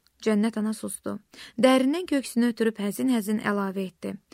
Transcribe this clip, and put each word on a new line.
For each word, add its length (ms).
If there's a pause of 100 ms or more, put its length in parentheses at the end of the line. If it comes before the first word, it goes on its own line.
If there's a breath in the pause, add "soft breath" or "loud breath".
(260)
Cənnət 320
ana 160
susdu. 460 (380 loud breath)
Dərindən 480
köksünü 400
ötürüb 300
həzin-həzin 640
əlavə 460
etdi. 280 (200)